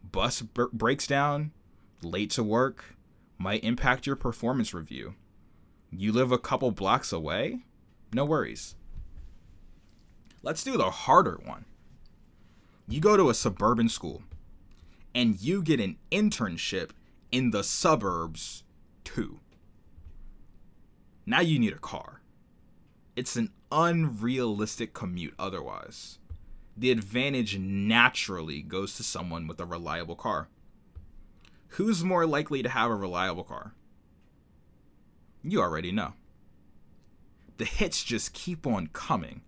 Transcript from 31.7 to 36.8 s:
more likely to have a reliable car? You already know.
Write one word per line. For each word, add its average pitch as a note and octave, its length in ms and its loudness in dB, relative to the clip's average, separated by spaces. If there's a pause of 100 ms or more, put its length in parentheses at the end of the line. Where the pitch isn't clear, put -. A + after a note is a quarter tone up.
more F3 220 4
likely D3 380 0
to B2 60 0
have A#2+ 220 2
a A2 40 0
reliable F2+ 480 -2
car? - 300 -12 (1700)
You E3+ 180 0
already F2 300 -2
know. F#2+ 220 -2 (1400)